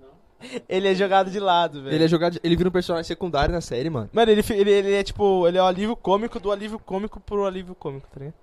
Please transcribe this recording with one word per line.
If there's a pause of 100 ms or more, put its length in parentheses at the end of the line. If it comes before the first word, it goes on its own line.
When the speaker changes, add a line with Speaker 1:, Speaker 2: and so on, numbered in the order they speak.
(680)
Speaker 1:
Ele
é
jogado
de
lado,
velho.
Speaker 2:
Ele
é
jogado
de...
Ele
vira
um
personagem
secundário
na
série,
mano.
Speaker 1:
Mano,
ele
fi-,
ele,
ele
é
tipo,
ele
é
o
alívio
cômico
do
alívio
cômico
pro
alívio
cômico,
tá
ligado?